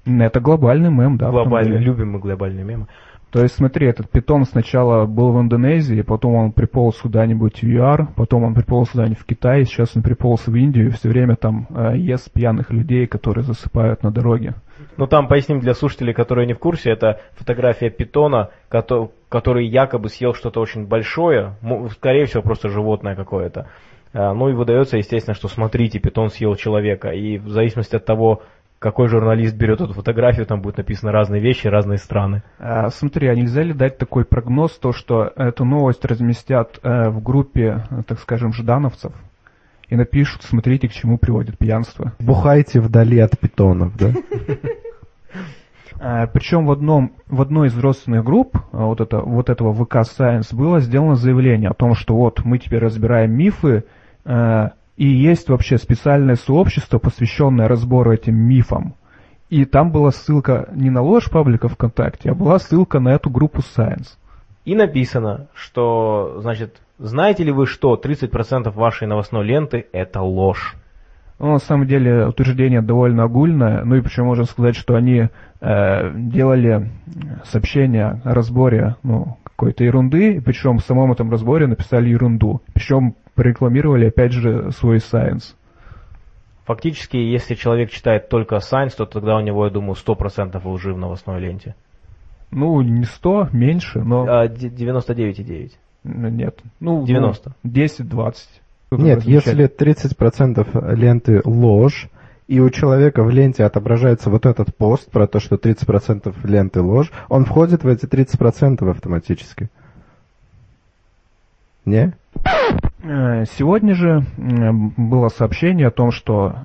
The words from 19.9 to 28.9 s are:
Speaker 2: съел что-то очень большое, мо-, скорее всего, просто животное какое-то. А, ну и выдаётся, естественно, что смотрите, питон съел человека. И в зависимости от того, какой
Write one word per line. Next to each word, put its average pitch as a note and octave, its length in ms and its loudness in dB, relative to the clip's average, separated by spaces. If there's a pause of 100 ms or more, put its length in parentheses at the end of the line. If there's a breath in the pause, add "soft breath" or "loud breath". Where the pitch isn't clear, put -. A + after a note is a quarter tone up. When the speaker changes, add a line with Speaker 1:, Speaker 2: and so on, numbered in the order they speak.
Speaker 2:
съел B2 240 -4
что-то A#2 260 -8
очень G#2+ 260 -6
большое, A2+ 760 -2
мо-, A2+ 260 -6
скорее C3 380 0
всего, A2+ 180 -4
просто A2 240 -4
животное G#2 480 -4
какое-то. F#2 520 -8 (460 soft breath)
А, G2+ 200 -2
ну B2+ 160 0
и C3+ 40 0
выдаётся, A#2+ 440 0
естественно, G#2+ 380 -4
что - 120 -12
смотрите, A2 520 -2
питон A2 320 -2
съел G#2 260 -4
человека. G#2 540 -2
И G#2 260 -6
в G#2 100 -14
зависимости A2+ 480 -2
от A2 100 -4
того, A2 360 0 (400 soft breath)
какой A#2 280 0